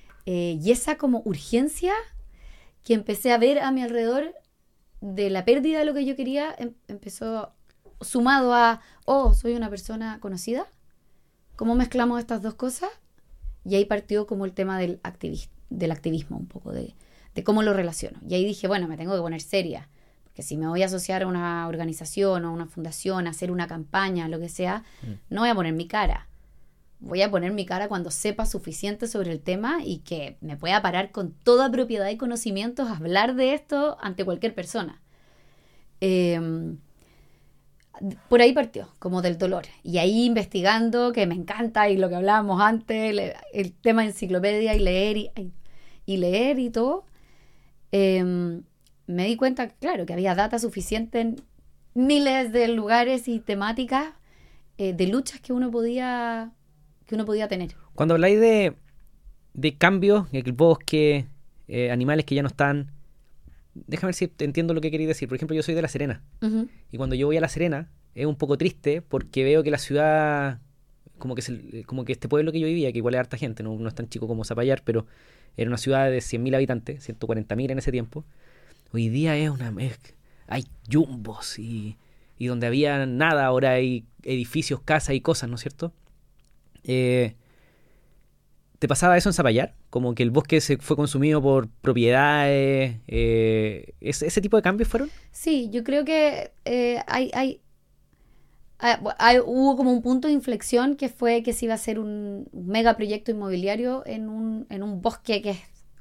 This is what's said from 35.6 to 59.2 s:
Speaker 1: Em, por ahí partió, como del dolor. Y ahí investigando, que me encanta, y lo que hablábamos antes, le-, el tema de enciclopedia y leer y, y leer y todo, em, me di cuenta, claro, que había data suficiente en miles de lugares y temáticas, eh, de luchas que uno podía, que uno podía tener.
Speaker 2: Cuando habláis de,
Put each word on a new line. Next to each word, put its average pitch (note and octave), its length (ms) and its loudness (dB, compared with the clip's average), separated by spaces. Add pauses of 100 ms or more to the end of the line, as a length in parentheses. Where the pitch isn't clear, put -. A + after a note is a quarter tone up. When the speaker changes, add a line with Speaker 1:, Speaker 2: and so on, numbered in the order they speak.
Speaker 1:
Em, E3 760 0 (1500)
por A#3+ 120 8
ahí B3 120 8
partió, A3+ 360 -4 (100)
como F3+ 220 -4
del F3 160 -2
dolor. F#3 280 -4 (180)
Y F3 140 -2
ahí G#3 280 4
investigando, A3+ 880 2
que A3 120 2
me E3+ 100 -2
encanta, G#3 540 0
y F#3+ 80 2
lo F#3 120 2
que F3 60 -4
hablábamos G3+ 460 2
antes, A3 540 2
le-, F#3+ 180 -4 (200)
el F#3+ 200 -4
tema A3+ 300 2
de G#3+ 60 -2
enciclopedia G#3 640 0
y G#3+ 40 4
leer G3 380 2
y, G#3 140 -6 (760)
y G3 120 -2
leer A3 420 2
y A#3+ 100 -2
todo, C4 360 -2 (840)
em, F3+ 720 2 (440)
me F3+ 180 -2
di A3+ 100 0
cuenta, B3+ 340 0
claro, C4 360 -6
que E3+ 80 -8
había F3+ 220 0
data G#3+ 240 0
suficiente A3+ 640 -4
en A3+ 200 -4 (540)
miles C4 580 2
de A#3 140 4
lugares A#3 600 2
y A3+ 120 -2
temáticas, A3+ 760 -2 (640)
eh, F#3+ 160 -2
de F3+ 140 2
luchas C4+ 340 -2
que B3+ 120 -6
uno B3 180 0
podía, A#3 800 -2 (560)
que G#3+ 80 -6
uno A3 100 -2
podía G#3+ 220 0
tener. F3+ 280 -4 (200)
Speaker 2:
Cuando D#3+ 180 4
habláis F#3 260 6
de, A3 360 6 (800)